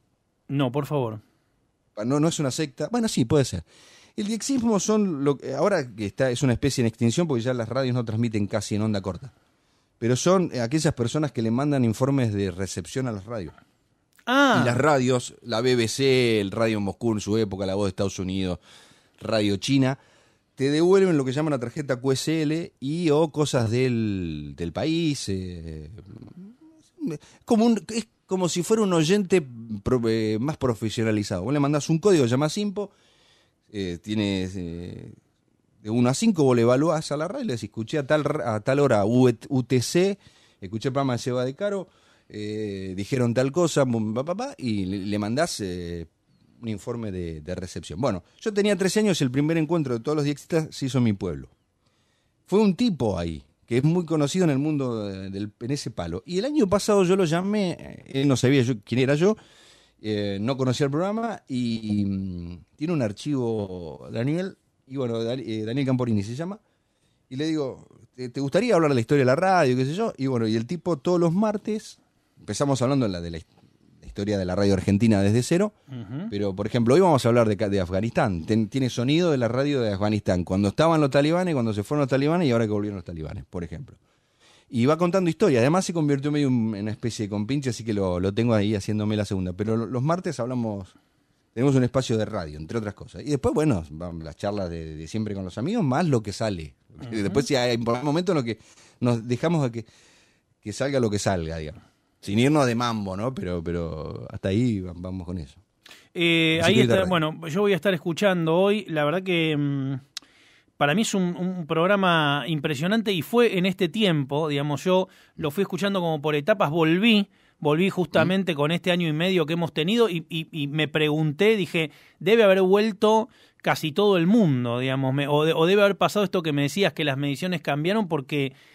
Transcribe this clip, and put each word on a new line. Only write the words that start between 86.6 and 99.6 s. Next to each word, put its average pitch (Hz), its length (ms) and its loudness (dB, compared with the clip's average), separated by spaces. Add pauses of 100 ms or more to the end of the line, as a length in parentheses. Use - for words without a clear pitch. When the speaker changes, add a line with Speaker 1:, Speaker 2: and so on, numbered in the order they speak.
Speaker 2:
una 107 160 -4
especie 107 340 -4
de 98 40 -8
compinche, 117 400 -4
así 113 140 -8
que 110 100 -4
lo, 92 260 0
lo 98 140 0
tengo 117 220 2
ahí 107 200 2
haciéndome 107 400 -2
la 104 100 -2
segunda. 92 280 -4
Pero 107 240 -2
lo-, 113 100 -2
los 123 160 -4
martes 170 360 -4
hablamos, 117 560 -6 (580)
tenemos 135 220 2
un 131 80 4
espacio 120 340 0
de 107 80 0
radio, 87 320 -8
entre 80 220 -8
otras 104 160 -6
cosas. - 280 -18
Y 127 60 -8
después, 147 260 0
bueno, 147 360 2
van 82 320 -10
las 76 120 -12
charlas 101 340 -4
de, 80 260 -8
de 80 120 -12
siempre 107 260 -4
con 98 120 -6
los 90 120 -10
amigos, 190 260 -2
más 143 240 2
lo 127 160 2
que 104 100 -8
sale. 90 420 -6 (260)
Speaker 1:
Ujú. - 140 -14
Speaker 2:
Después 104 300 0
sí 147 100 0
hay 123 220 2
un 120 60 -4 (200)
momento 165 280 0
en 165 80 0
lo 123 40 -2
que 113 140 -6 (420)
nos 120 280 0
dejamos 151 380 0